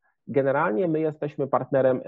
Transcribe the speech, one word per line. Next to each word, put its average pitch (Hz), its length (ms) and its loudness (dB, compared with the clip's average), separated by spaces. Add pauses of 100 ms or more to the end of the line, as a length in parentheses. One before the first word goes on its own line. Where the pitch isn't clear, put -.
(280)
Generalnie 151 600 0
my 156 120 0
jesteśmy 147 480 -4
partnerem 131 600 2